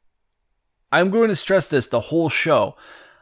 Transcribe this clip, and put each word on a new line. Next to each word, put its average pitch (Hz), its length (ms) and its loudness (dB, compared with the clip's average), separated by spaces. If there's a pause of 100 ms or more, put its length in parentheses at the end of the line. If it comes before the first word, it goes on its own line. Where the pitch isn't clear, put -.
(920)
I'm 180 180 2
going 226 200 2
to 196 60 -2
stress 190 320 0
this 135 200 0
the 120 120 -2
whole 160 300 -2
show. 120 460 0 (460)